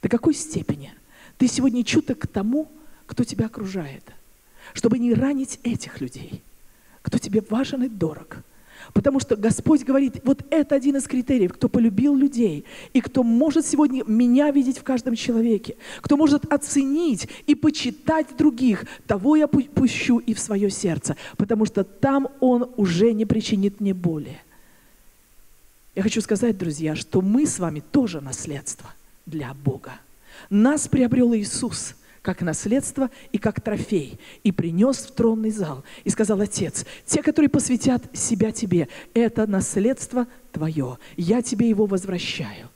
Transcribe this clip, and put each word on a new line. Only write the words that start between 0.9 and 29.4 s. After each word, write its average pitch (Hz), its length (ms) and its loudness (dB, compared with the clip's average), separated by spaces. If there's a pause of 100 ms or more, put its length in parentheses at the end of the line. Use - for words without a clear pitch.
ты 254 100 2
сегодня 247 380 0
чуток - 340 -2
к - 80 -10
тому, 247 400 -2 (380)
кто - 180 -4
тебя 220 220 -4
окружает, 185 580 -10 (720)
чтобы 233 260 2
не 240 140 2
ранить 269 500 0
этих - 380 -6
людей, - 400 -12 (640)
кто - 160 0
тебе 208 280 0
важен 254 360 -2
и 269 40 0
дорог? 170 500 -6 (560)
Потому 269 260 2
что 247 160 0
Господь 226 480 2
говорит: 269 400 0
«Вот 277 260 0
это 294 240 2
один 277 220 2
из 269 80 -2
критериев, 247 500 0
кто - 160 -2
полюбил 233 460 2
людей, 240 500 2 (280)
и 262 60 4
кто - 240 0
может 269 400 2
сегодня 277 420 2
меня 247 440 4
видеть 269 300 2
в - 40 -20
каждом 247 320 -2
человеке, 226 600 0 (240)
кто 285 160 2
может 285 340 2
оценить 285 800 0 (160)
и 294 80 4
почитать 311 840 0
других, 247 480 2 (200)
того 220 300 2
я 302 100 6
пу-, 277 240 2
пущу - 480 2
и 226 160 -2
в - 60 -6
своё 202 300 0
сердце, 165 460 -4 (220)
потому 214 280 2
что 202 180 0
там 277 460 0 (100)
он 247 360 2
уже 196 380 2
не 220 120 0
причинит 202 540 -2
мне 196 140 0
боли». 160 480 -4 (1500)
Я 190 80 -4
хочу 220 200 0
сказать, 214 360 0
друзья, 156 380 -4
что - 260 -2
мы 220 240 2
с - 140 -4
вами 156 320 -4
тоже 196 280 0
наследство 139 680 -12 (380)
для 147 260 -8